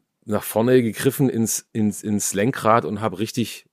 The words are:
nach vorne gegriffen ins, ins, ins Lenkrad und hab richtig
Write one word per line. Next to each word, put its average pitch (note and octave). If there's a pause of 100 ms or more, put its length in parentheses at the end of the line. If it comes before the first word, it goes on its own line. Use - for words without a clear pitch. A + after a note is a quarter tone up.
(240)
nach G#2
vorne B2
gegriffen A#2+
ins, A2+
ins, G#2+
ins G#2
Lenkrad A2+
und G2+
hab G#2
richtig -